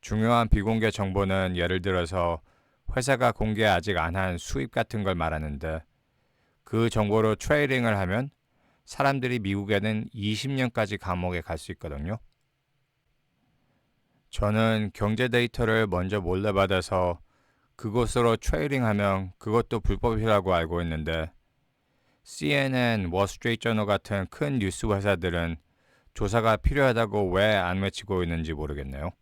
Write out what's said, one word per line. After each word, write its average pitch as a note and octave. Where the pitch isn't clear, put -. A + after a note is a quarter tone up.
중요한 A2+
비공개 A2
정보는 F#2+
예를 F2+
들어서 F2
회사가 B2
공개 A2
아직 G#2
안 E2
한 F#2
수입 C3+
같은 A2
걸 F#2+
말하는데 D#2
그 A2+
정보로 G#2+
트레이딩을 B2+
하면 G2+
사람들이 B2+
미국에는 G2+
이십 G#2+
년까지 A#2
감옥에 F2+
갈 E2
수 -
있거든요. D#2+
저는 G#2+
경제 G#2+
데이터를 A2+
먼저 F#2
몰래 F#2
받아서 F#2
그것으로 A#2
트레이딩하면 G#2
그것도 A2+
불법이라고 G#2+
알고 E2+
있는데 D#2+
씨엔엔, C3
월스트리트저널 G#2+
같은 G2+
큰 C#3+
뉴스 G2
회사들은 F2+
조사가 A2
필요하다고 A2+
왜 G#2
안 F#2
외치고 F#2+
있는지 E2
모르겠네요. C#2+